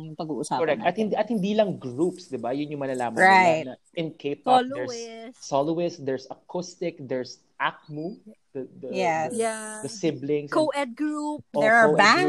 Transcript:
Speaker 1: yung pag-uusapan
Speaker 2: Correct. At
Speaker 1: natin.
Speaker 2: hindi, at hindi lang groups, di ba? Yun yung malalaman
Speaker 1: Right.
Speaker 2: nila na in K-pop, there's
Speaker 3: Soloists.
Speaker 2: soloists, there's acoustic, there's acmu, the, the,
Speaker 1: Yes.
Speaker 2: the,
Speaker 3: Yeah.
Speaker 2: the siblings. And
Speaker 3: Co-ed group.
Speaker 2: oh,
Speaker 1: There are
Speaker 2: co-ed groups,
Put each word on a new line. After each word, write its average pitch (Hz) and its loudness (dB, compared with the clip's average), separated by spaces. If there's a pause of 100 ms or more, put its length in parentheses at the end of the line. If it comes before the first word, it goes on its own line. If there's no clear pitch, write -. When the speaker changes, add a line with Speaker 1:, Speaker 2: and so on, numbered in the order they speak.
Speaker 1:
yung 156 -14
pag-uusapan 156 -4
Speaker 2:
Correct. 151 0
At 180 2
Speaker 1:
natin. 214 -2
Speaker 2:
hindi, 208 0
at 214 0
hindi 202 0
lang 185 2
groups, 143 -4
di 131 -6
ba? 117 -4
Yun 147 -6
yung 143 -8
malalaman 123 -2
Speaker 1:
Right. 185 6
Speaker 2:
nila 127 -10
na - -14
in 160 -4
K-pop, 247 0
there's 254 -6
Speaker 3:
Soloists. 233 -12
Speaker 2:
soloists, 160 -2
there's 131 -4
acoustic, - -10
there's 127 -8 (160)
acmu, 156 -6 (320)
the, 131 -10
the, 135 -12
Speaker 1:
Yes. 160 0
Speaker 2:
the, 220 -2
Speaker 3:
Yeah. 220 -6
Speaker 2:
the - -8
siblings. 147 -4
And 311 2
Speaker 3:
Co-ed 285 -2
group. 302 -4 (160)
Speaker 2:
oh, - 2
Speaker 1:
There 220 6
are 226 8
Speaker 2:
co-ed 226 4
groups, 233 6